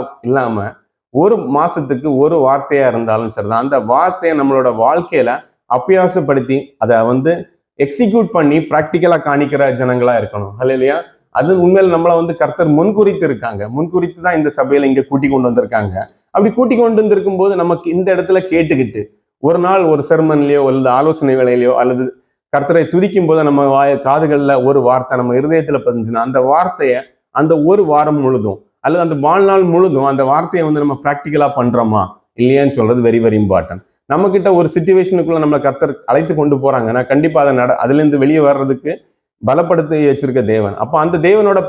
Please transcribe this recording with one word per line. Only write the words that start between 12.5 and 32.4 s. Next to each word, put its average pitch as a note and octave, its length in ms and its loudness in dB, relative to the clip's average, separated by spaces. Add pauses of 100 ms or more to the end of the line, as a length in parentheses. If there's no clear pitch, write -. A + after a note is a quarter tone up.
முன்குறித்து G3 500 0
இருக்காங்க. G#2+ 340 -6 (140)
முன்குறித்து E3+ 440 -4
தான் F3 180 -2
இந்த D3 180 0
சபையில C#3 320 0
இங்க C3+ 220 2
கூட்டி C#3 180 -2
கொண்டு C3 200 0
வந்திருக்காங்க. G#2+ 460 -2 (380)
அப்படி G#3 200 2
கூட்டி A#3+ 240 0
கொண்டு A3+ 240 2
வந்திருக்கும் G3 420 0
போது G3 120 0
நமக்கு F3 360 -2
இந்த F#3 240 -2
இடத்துல F3+ 260 0 (100)
கேட்டுக்கிட்டு C3 520 -2 (400)
ஒரு E3+ 240 2
நாள் F#3+ 180 2
ஒரு D3+ 240 0
செர்மன்லயோ D3 640 2
அல்லது C3 260 0
ஆலோசனை D3+ 380 0
வேளையிலயோ B2 480 2
அல்லது B2+ 220 -2 (480)
கர்த்தரை D#3+ 340 2
துதிக்கும் F#3 400 0
போது D#3+ 160 2
நம்ம C#3+ 180 2 (140)
வாய-, C#3 320 2
காதுகள்ல C#3+ 440 2 (140)
ஒரு C#3 160 4
வார்த்தை, B2+ 360 0
நம்ம B2 180 0
இருதயத்துல D3 500 0
பதிஞ்சுன்னா A#2 420 -2
அந்த C3 140 -2
வார்த்தையை C#3+ 580 0 (400)
அந்த D#3 140 2 (160)
ஒரு G3+ 160 4
வாரம் D3+ 400 2
முழுதும் G#2+ 340 -2 (200)
அல்லது E3 240 0
அந்த D#3 120 -2 (100)
வாழ்நாள் G3 380 2
முழுதும் E3 460 2
அந்த C3+ 220 0
வார்த்தையை E3 360 -2
வந்து D3+ 160 0
நம்ம C#3+ 200 -2
பிராக்டிக்கலா D3 520 -2
பண்றோமா A#2 460 0 (400)